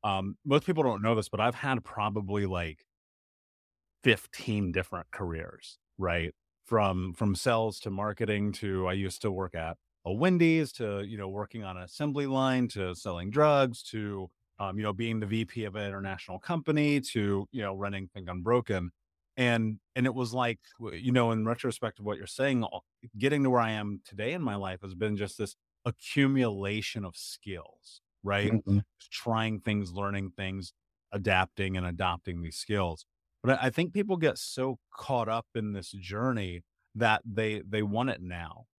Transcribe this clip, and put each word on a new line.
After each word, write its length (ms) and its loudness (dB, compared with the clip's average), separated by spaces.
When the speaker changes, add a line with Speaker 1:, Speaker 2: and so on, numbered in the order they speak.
Speaker 1:
Um, 400 0
most 220 4
people 180 4
don't 200 2
know 120 6
this, 140 0
but 100 -4
I've 160 4
had 280 -2
probably, 640 -2
like, 380 -4
fifteen 680 2
different 400 -4
careers, 680 -8
right? 360 0
From, 480 2
from 220 2
sales 460 0
to 100 -6
marketing 640 -2
to, 340 -2
I 60 0
used 280 -4
to 100 0
work 240 -4
at 220 -6
a 100 -2
Wendy's 600 4
to, 300 -4
you 140 -8
know, 120 -6
working 340 -8
on 140 -8
an 60 -10
assembly 440 -2
line 420 2
to 260 -2
selling 360 -4
drugs 520 6
to, 460 -6
um, 180 -4
you 60 -2
know, 100 0
being 260 -2
the 80 -2
V 180 0
P 180 -8
of 120 -6
an 120 -4
international 520 -6
company 640 2
to, 500 0
you 100 -6
know, 140 -2
running 320 -6
Think 220 -12
Unbroken. 640 0
And, 420 2
and 100 2
it 80 2
was 200 -4
like, 260 0
w-, 180 -8
you 140 0
know, 200 6
in 140 2
retrospect 540 -2
of 60 -10
what 120 -4
you're 100 -12
saying, 360 0
o-, 180 -6
getting 260 4
to 60 4
where 120 6
I 100 2
am 340 -4
today 280 -6
in 80 -4
my 140 -2
life 260 -4
has 140 -10
been 220 0
just 200 -4
this 180 -6
accumulation 1200 0
of 140 -10
skills, 840 -14
right? 300 4
Speaker 2:
Mm-hmm. 260 4
Speaker 1:
Just 120 -20
trying 480 0
things, 320 0
learning 400 -4
things, 420 -6
adapting 680 2
and 80 0
adopting 560 -2
these 160 -8
skills. 480 -2
But 160 4
I, 80 2
I 40 4
think 220 0
people 240 0
get 200 2
so 420 -4
caught 340 -2
up 260 -2
in 200 -2
this 180 -8
journey 720 -2
that 300 4
they, 420 0
they 160 0
want 280 0
it 100 -6
now. 460 -10